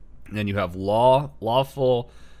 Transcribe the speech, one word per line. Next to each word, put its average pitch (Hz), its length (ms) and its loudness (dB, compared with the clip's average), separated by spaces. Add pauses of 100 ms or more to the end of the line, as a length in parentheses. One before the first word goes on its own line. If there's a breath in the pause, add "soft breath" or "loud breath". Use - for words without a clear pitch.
(260)
And 104 120 -10
then 104 80 -2
you 101 100 -2
have 92 200 -2
law, 123 640 4
lawful, 127 720 0 (300 soft breath)